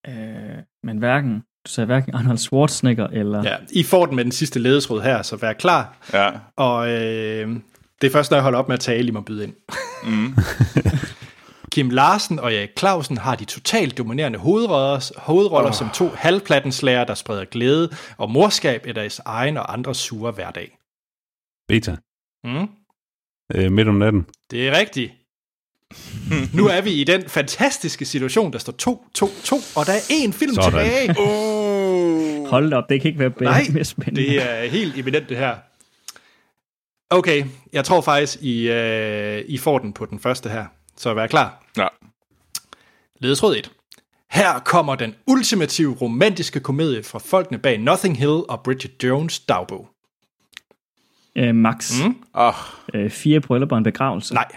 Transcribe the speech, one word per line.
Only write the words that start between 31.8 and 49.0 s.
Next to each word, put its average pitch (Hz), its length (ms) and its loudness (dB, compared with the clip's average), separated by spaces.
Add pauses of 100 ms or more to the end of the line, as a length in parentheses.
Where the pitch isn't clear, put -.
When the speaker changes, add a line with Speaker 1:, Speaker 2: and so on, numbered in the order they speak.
Speaker 1:
Hold 139 220 2
da 143 60 0
op, 117 120 -2
det 139 120 2
kan 160 80 0
ikke 156 100 -4
være 131 120 2
bedre, 127 200 -2
Speaker 2:
Nej, 269 120 6 (100)
Speaker 1:
mere 147 120 0
spændende. - 360 -6
Speaker 2:
det 139 220 0
er 120 260 -4
helt 139 300 -4
eminent, 135 300 -2
det 127 80 -6
her. 123 200 -2 (1500)
Okay, 165 360 4 (260)
jeg 139 120 0
tror 180 160 4
faktisk, 143 420 0
I, 117 280 -2
øh, 107 760 -2
I 139 100 -6
får 143 200 2
den 104 140 -4
på 110 140 -10
den 104 140 -14
første 123 300 -4
her. 107 160 -8 (300)
Så 117 180 -4
vær 110 120 -2
klar. 127 380 0 (120)
Speaker 3:
Ja. 98 100 0 (1300)
Speaker 2:
Ledetråd 139 360 2
et. - 160 -10 (580)
Her 175 280 2
kommer 147 360 2
den 117 200 -6 (120)
ultimative 190 680 2
romantiske 143 680 0
komedie 139 420 -2
fra - 160 -14
folkene 175 400 0
bag 117 200 2
Notting 160 400 2
Hill 147 300 2
og 120 160 -6
Bridget - 400 -4